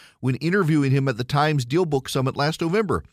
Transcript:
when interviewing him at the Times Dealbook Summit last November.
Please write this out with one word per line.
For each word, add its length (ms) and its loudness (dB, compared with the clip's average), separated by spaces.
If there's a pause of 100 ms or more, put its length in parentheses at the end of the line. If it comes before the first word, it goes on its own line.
(200)
when 160 -2
interviewing 560 2
him 160 2
at 100 0
the 60 -4
Times 420 0
Dealbook 440 -2
Summit 260 -2
last 260 -2
November. 520 -2